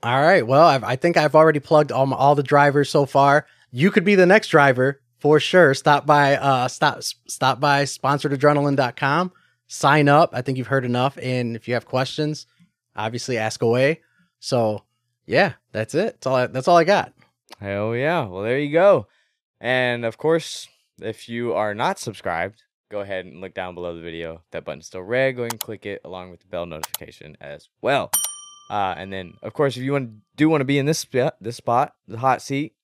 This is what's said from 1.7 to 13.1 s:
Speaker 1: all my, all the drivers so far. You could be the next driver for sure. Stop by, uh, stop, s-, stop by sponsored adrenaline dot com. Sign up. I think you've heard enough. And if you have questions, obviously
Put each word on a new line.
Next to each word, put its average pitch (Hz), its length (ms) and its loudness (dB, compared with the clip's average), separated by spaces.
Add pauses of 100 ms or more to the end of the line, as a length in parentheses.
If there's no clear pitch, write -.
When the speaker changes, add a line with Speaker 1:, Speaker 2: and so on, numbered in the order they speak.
Speaker 1:
all 131 140 0
my, 135 100 -2
all 143 200 4
the 143 80 -2
drivers 143 460 4
so 147 160 2
far. 143 400 4 (260)
You 147 200 2
could 180 140 2
be 202 100 4
the 185 100 6
next 196 220 4
driver 139 540 2 (180)
for 151 200 4
sure. 160 340 4
Stop 143 320 0
by, 143 320 4
uh, 131 300 0
stop, 135 300 -2
s-, - 180 -10 (120)
stop 131 320 -2
by 143 260 0
sponsored 139 460 -4
adrenaline 143 440 2
dot 131 200 -2
com. 160 360 -2 (360)
Sign 147 420 2
up. 151 240 4
I 123 80 -4
think 131 160 -6
you've 127 100 -8
heard 131 180 -2
enough. 123 360 -2
And 123 340 -4
if 110 120 -14
you 120 80 -4
have 113 100 -4
questions, 151 640 -6 (480)
obviously 117 420 -6